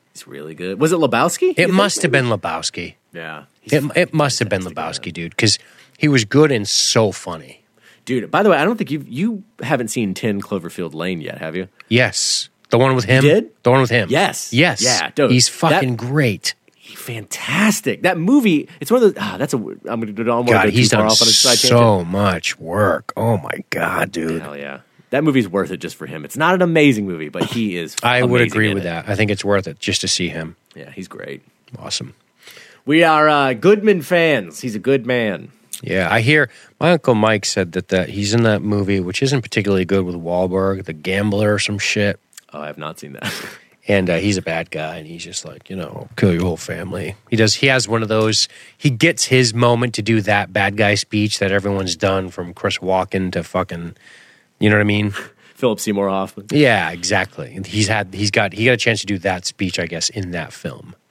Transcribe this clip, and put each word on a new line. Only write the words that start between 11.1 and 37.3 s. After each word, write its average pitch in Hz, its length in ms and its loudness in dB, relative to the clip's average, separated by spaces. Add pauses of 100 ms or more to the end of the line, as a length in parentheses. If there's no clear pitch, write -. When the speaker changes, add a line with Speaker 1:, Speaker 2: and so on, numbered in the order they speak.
Speaker 1:
yet, - 180 -10
have 80 160 -8
you? 90 140 -6 (200)
Speaker 2:
Yes. - 600 0 (220)
The 117 80 4
one 131 180 4
with 117 80 0
him? 131 200 4
Speaker 1:
You 147 60 8
did? 196 200 2 (120)
Speaker 2:
The 120 80 4
one 135 120 6
with 117 80 0
him. 110 200 0
Speaker 1:
Yes. 147 420 -2
Speaker 2:
Yes. 127 300 2
Speaker 1:
Yeah, 113 320 0
dude. 135 160 2
Speaker 2:
He's 123 180 4
fucking 151 480 0
Speaker 1:
That 117 120 -8
Speaker 2:
great. 131 460 0 (600)
Speaker 1:
Fantastic. 131 880 -2
That 185 160 2
movie, 202 500 4 (120)
it's 143 100 -8
one 247 120 6
of 202 120 6
those, 101 80 -10
ah, 98 160 -6
that's 135 160 -2
a, - 40 2
I'm 110 420 -8
gonna, 113 60 -4
I 104 60 -10
don't 110 160 -6
wanna 120 220 0
Speaker 2:
God, 98 140 4
Speaker 1:
go 107 60 4
Speaker 2:
he's 120 200 4
Speaker 1:
too 120 60 4
far 107 80 4
Speaker 2:
done 110 80 4
Speaker 1:
off - 100 4
on 117 60 4
a - 20 4
side 120 280 4
Speaker 2:
so 123 200 4 (200)
Speaker 1:
tangent. 85 120 -4
Speaker 2:
much 95 480 -2
work. 85 580 -2
Oh 113 220 0
my - 320 -8
God, - 400 -2
dude. 82 320 -6
Speaker 1:
Hell 73 140 -12
yeah. 71 240 -12 (300)
That 143 120 0
movie's 131 260 2
worth 90 220 -2
it 87 80 -6
just 80 180 -12
for 78 100 -12
him. 78 180 -12
It's - 120 -14
not 165 180 2
an 180 80 2
amazing 147 440 4
movie, 80 220 -6
but 110 160 -6
he 110 320 -2
is 82 220 -8
Speaker 2:
<laughs> - 40 -6
I 123 200 2
would 123 180 2
Speaker 1:
amazing 110 120 0
Speaker 2:
agree 110 180 2
Speaker 1:
in 110 40 -2
Speaker 2:
with 95 100 -2
Speaker 1:
it. 87 40 -6
Speaker 2:
that. 82 200 -6
I 101 60 -2
think 104 160 0
it's 98 140 -2
worth 98 240 0
it 76 100 -12
just - 220 -4
to 92 80 -4
see 87 200 -2
him. 82 280 -10 (180)
Speaker 1:
Yeah, 71 160 -20
he's 92 180 -14
great. - 340 -14 (360)
Speaker 2:
Awesome. - 360 -10 (720)
Speaker 1:
We 156 180 4
are, 156 240 6
uh, 143 260 4
Goodman 202 480 4
fans. 147 580 0
He's 117 140 -4
a 104 60 -6
good 127 260 2
man. 110 440 -2 (320)
Speaker 2:
Yeah, 90 300 0
I 117 80 2
hear 143 300 2 (280)
my 165 140 4
Uncle 139 220 2
Mike 107 320 2